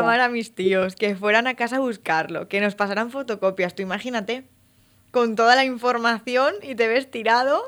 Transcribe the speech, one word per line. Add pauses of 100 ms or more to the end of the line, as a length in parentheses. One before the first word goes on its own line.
llamar
a
mis
tíos,
que
fueran
a
casa
a
buscarlo,
que
nos
pasaran
fotocopias.
Tú
imagínate, (680)
con
toda
la
información
y
te
ves
tirado